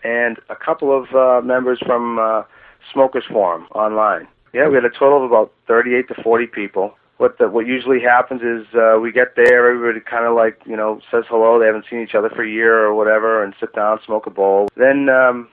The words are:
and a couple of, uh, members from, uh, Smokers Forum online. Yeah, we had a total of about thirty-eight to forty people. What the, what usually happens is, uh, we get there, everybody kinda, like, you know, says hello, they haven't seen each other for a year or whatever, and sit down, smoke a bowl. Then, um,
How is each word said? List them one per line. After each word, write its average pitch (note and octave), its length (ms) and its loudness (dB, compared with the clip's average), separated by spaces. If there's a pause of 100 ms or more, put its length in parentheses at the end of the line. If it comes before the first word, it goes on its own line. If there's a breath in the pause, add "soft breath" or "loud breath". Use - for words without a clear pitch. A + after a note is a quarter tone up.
and A#2 360 -4 (100)
a G#2 60 -12
couple D3 420 -2
of, B2+ 160 -8
uh, B2+ 320 2
members B2+ 400 -2
from, A#2 320 -2
uh, A2 260 -2 (480 soft breath)
Smokers C3 400 0
Forum F2 420 -2
online. G#2+ 540 -2 (260)
Yeah, C3+ 140 2
we C#3 80 2
had B2 80 2
a A#2+ 60 2
total C#3 340 2
of A#2+ 80 -2
about A2 220 2 (140)
thirty-eight B2 420 0
to A#2 120 -14
forty A#2 260 0
people. G2+ 500 -8 (180)
What A#2+ 220 0
the, A#2 100 2
what A2+ 180 -2
usually B2+ 360 -2
happens B2 400 0
is, A#2 340 -6
uh, A2+ 240 4
we A#2 120 -6
get B2+ 260 -2
there, B2 340 4
everybody A#2 300 -4
kinda, A#2 320 -4
like, A2+ 320 0
you A2+ 100 -10
know, G#2+ 240 -4 (100)
says A#2 200 -2
hello, A2+ 300 2
they A2+ 60 2
haven't G#2+ 240 0
seen A#2+ 120 -8
each G#2+ 120 -12
other G#2+ 160 0
for - 140 -8
a A2 60 -8
year A2+ 340 2
or G#2+ 100 0
whatever, G#2+ 480 0
and G2 160 -8
sit - 160 -10
down, G#2+ 320 -2
smoke G#2+ 220 -6
a - 20 -10
bowl. G2 460 0
Then, C#3 320 2
um, B2+ 460 2